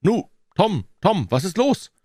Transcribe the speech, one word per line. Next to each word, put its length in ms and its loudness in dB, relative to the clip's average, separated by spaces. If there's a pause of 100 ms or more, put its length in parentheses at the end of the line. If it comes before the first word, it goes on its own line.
Nu, 280 -2 (260)
Tom, 300 0 (140)
Tom, 300 0
was 140 0
ist 140 -6
los? 340 0 (140)